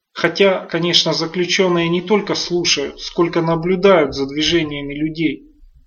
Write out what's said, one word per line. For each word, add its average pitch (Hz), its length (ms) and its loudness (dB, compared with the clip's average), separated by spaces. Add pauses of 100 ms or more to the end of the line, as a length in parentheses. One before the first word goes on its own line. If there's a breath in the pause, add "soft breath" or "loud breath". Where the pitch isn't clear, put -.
(140)
Хотя, 185 520 2
конечно, 165 480 0
заключённые 170 760 0
не 175 120 0
только 196 340 0
слушают, 147 640 -4
сколько 170 420 0
наблюдают 165 720 2
за 139 140 -4
движениями 147 680 -2
людей. 156 540 -4 (400)